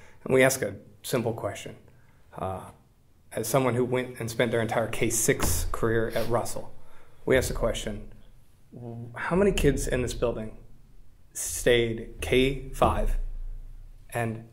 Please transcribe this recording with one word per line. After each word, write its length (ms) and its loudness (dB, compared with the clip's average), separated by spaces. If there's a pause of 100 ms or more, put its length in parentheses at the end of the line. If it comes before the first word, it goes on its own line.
(240)
And 100 0
we 100 8
ask 180 4
a 140 -4 (260)
simple 320 0
question. 420 -8 (640)
Uh, 240 -4 (680)
as 160 -4
someone 280 2
who 100 2
went 340 -2
and 100 -6
spent 220 0
their 100 2
entire 260 0
K 220 0
six 600 2
career 420 2
at 160 0
Russell, 440 -2 (520)
we 120 6
asked 120 2
the 60 -2
question, 560 -2 (1040)
how 200 -4
many 160 4
kids 360 2
in 140 0
this 120 -2
building 440 -4 (760)
stayed 880 0
K 520 2
five, 440 4 (920)
and 440 -2